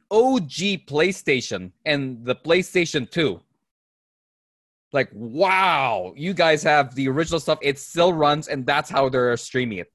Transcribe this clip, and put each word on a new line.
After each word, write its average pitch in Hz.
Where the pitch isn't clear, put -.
O 247
G 175
PlayStation 135
and 135
the 123
PlayStation 165
two. 117
Like, 139
wow, 135
you 170
guys 160
have 147
the 131
original 160
stuff. 156
It 139
still 170
runs, 151
and 135
that's 147
how 139
they're 123
streaming 120
it. 85